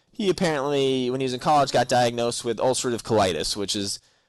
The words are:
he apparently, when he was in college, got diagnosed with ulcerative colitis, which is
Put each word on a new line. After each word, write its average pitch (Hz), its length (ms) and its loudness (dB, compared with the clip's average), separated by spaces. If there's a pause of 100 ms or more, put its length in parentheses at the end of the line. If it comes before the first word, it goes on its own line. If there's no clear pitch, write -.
(120)
he 208 180 -2
apparently, 139 800 0
when 131 100 -2
he 135 60 -2
was 127 80 -4
in 123 60 -6
college, 147 320 2
got 123 180 2
diagnosed 120 560 0
with 113 120 -2
ulcerative 123 440 0
colitis, 95 540 0
which 101 200 -4
is 101 240 -6 (300)